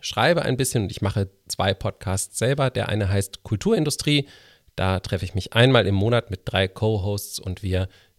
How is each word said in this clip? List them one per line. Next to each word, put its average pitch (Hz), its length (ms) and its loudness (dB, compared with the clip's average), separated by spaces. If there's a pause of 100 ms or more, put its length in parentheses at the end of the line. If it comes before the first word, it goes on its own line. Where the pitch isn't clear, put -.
schreibe 151 400 2
ein 127 160 0
bisschen 123 260 0
und 92 80 -4
ich - 100 -10
mache 98 280 0 (180)
zwei 95 260 -2
Podcasts - 640 -4
selber. 135 320 0
Der - 200 -4
eine 104 180 0
heißt 101 360 -2
Kulturindustrie. 147 840 0 (480)
Da 95 240 0
treffe 90 240 -4
ich 87 120 -10
mich - 180 -6
einmal 117 340 6
im 98 80 2
Monat 113 360 0
mit 92 120 -8
drei 95 240 0
Co-Hosts 104 720 -4
und - 240 -8
wir 92 240 0 (320)